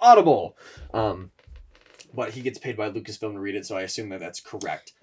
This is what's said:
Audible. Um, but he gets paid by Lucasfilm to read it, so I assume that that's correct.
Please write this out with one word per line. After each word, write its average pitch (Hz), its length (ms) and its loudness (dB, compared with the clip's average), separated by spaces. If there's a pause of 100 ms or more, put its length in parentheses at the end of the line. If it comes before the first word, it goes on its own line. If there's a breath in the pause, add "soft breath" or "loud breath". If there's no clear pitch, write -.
Audible. 170 560 8 (360 loud breath)
Um, 95 380 -4 (840)
but 117 200 -6
he 127 80 -12
gets 120 160 -6
paid 120 180 -8
by 104 140 -4
Lucasfilm 107 420 -10
to 101 60 -12
read 98 160 -6
it, 101 100 -6
so 107 100 -8
I 95 80 -4
assume 101 280 -8
that 92 100 -12
that's 85 180 -12
correct. - 540 -10 (100)